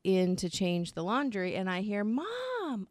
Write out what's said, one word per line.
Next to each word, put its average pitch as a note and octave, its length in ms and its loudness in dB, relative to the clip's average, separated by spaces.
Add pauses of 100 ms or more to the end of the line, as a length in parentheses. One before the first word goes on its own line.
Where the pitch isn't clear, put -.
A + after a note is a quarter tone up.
in F#3 340 4
to F3+ 120 -2
change F3 440 0
the E3 100 -6
laundry, G#3 520 0
and F#3+ 140 0
I F#3 120 0
hear, G3+ 220 -2
"Mom, F4+ 880 -2